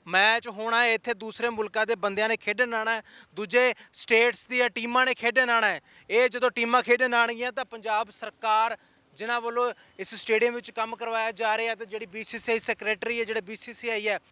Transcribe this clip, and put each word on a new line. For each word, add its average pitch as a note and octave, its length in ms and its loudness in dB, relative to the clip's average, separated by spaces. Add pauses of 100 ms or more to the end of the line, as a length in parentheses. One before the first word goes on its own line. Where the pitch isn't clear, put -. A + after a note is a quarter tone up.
ਮੈਚ G#3+ 400 4
ਹੋਣਾ A3+ 360 0
ਹੈ, A3+ 100 4
ਇੱਥੇ A#3 200 -2
ਦੂਸਰੇ A3 360 -4
ਮੁਲਕਾਂ G#3+ 360 -2
ਦੇ A3+ 100 0
ਬੰਦਿਆਂ G3+ 340 -2
ਨੇ A3+ 80 0
ਖੇਡਣ A#3 360 -2
ਆਉਣਾ A3 180 -2
ਹੈ, A3 100 -2 (340)
ਦੂਜੇ A3+ 380 2 (200)
ਸਟੇਟਸ A#3 540 2
ਦੀਆਂ B3 220 0
ਟੀਮਾਂ A#3+ 360 0
ਨੇ B3+ 80 0
ਖੇਡਣ A#3+ 360 0
ਆਉਣਾ A3+ 180 4
ਹੈ। E3 140 0 (280)
ਇਹ A#3+ 200 4
ਜਦੋਂ B3 220 0
ਟੀਮਾਂ A#3 320 2
ਖੇਡਣ A#3+ 300 2
ਆਉਣਗੀਆਂ A#3+ 380 0
ਤਾਂ B3+ 140 -6
ਪੰਜਾਬ A3 440 -4
ਸਰਕਾਰ A3 680 0 (360)
ਜਿਨ੍ਹਾਂ A#3 280 -4
ਵੱਲੋਂ A#3 320 -2 (260)
ਇਸ F#3+ 160 -8
ਸਟੇਡੀਅਮ A3+ 400 2
ਵਿੱਚ A#3+ 160 -12
ਕੰਮ A3+ 240 -4
ਕਰਵਾਇਆ A3+ 360 -2
ਜਾ A3 260 0
ਰਿਹਾ A3+ 180 -2
ਤੇ A3 100 -14
ਜਿਹੜੀ G#3+ 200 -10
ਬੀ G#3 180 -12
ਸੀ A3+ 160 -10
ਸੀ A#3 120 -2
ਆਈ A3+ 80 2
ਸੈਕਟਰੀ A3 600 -4
ਹੈ, A3+ 40 -2
ਜਿਹੜੇ G#3+ 180 -2
ਬੀ G3+ 140 -12
ਸੀ A#3 180 -14
ਸੀ A#3 160 -6
ਆਈ G#3+ 180 -2
ਹੈ, G3 120 0 (120)